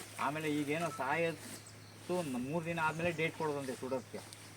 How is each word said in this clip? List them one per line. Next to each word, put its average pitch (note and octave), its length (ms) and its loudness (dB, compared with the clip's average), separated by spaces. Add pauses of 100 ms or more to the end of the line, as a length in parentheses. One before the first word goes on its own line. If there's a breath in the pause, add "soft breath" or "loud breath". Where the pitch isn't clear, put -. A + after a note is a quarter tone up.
(200)
ಆಮೇಲೆ D3 400 2
ಈಗೇನೋ D#3 280 2
ಸಾಯತ್ತು - 1300 -2
ಒಂದು D3+ 240 0
ಮೂರು D3 260 0
ದಿನ E3 160 0
ಆದಮೇಲೆ D#3+ 300 4
ಡೇಟ್ D#3+ 280 2
ಕೊಡೋದಂತೆ C#3+ 360 2
ಸುಡೋದಕ್ಕೆ, B2+ 440 -2 (380)